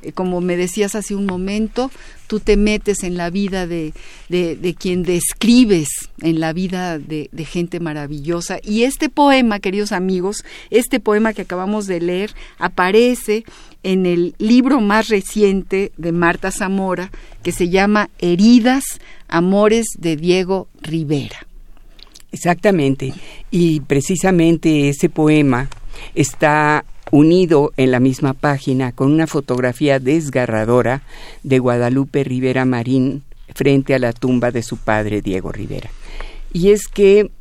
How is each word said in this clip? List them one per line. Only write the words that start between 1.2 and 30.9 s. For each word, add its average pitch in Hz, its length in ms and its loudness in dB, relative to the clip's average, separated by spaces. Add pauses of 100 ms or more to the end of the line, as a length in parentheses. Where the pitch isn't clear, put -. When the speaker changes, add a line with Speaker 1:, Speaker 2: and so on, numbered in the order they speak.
Speaker 1:
momento, 208 640 -4 (360)
tú 214 140 -4
te 208 180 2
metes 208 460 0
en 180 120 -4
la 175 140 -4
vida 185 360 -4
de, 165 280 -6 (340)
de, 170 260 -2
de 170 200 -4
quien 180 280 -2
describes, 190 840 2 (320)
en 160 200 0
la 160 120 -2
vida 180 460 -4
de, 151 340 -10
de 160 140 -10
gente 175 340 -6
maravillosa. 151 840 -6
Y 214 200 -2
este 269 260 -2
poema, 262 520 2
queridos 202 320 -2
amigos, 185 520 -4 (240)
este 247 320 2
poema 214 320 0
que 208 80 -10
acabamos 196 460 -6
de 175 160 -4
leer 180 320 -4 (240)
aparece 214 840 2 (380)
en 185 220 0
el 175 320 0
libro 247 460 4
más 208 260 2
reciente 196 880 0
de 165 160 -4
Marta 170 380 0
Zamora, 190 600 -4 (320)
que 175 100 -4
se 175 180 -2
llama 202 480 2
Heridas, 226 840 4 (280)
Amores 208 580 2 (100)
de 165 200 -2
Diego 180 520 0 (140)
Rivera. 151 640 -4 (840)
Speaker 2:
Exactamente. 156 840 0 (360)
Y 165 300 2
precisamente 160 1120 2
ese 156 180 0
poema 147 600 2 (440)
está 151 680 2 (260)
unido 160 680 4
en 131 120 4
la 123 100 2
misma 131 340 0
página 135 580 -2
con 135 200 2
una 160 140 2
fotografía 135 720 0
desgarradora 123 1000 0 (420)